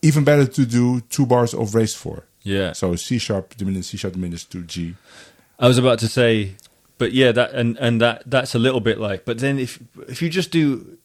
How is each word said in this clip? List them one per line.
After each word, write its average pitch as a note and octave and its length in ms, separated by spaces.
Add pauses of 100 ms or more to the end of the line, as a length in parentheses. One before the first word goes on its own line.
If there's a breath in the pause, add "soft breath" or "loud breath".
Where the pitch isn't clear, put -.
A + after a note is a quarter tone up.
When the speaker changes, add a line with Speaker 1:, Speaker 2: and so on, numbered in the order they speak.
Speaker 1:
Even D3+ 240
better C#3+ 200
to C3 200
do B2 340 (100)
two C#3+ 160
bars A#2+ 280
of G#2+ 200
raised A2+ 220
four. - 280 (200)
Speaker 2:
Yeah. G2 300
Speaker 1:
So F2+ 220
C A#2+ 220
sharp G2+ 380
diminished, F#2+ 360
C G#2 60
sharp F#2+ 180
diminished F2 360
to F#2 120
G. E2+ 320 (640 loud breath)
Speaker 2:
I B2 80
was B2+ 100
about B2 220
to A2+ 80
say, A2 480 (420)
but A2+ 160
yeah, B2+ 180
that, A#2 220
and, A#2 260
and A#2 220
that, A#2 240
that's B2+ 280
a A#2+ 60
little B2+ 220
bit G#2+ 180
like, G#2+ 260
but A#2 140
then C#3 180
if, B2+ 220 (300)
if - 120
you E3+ 80
just F3 220
do D3 540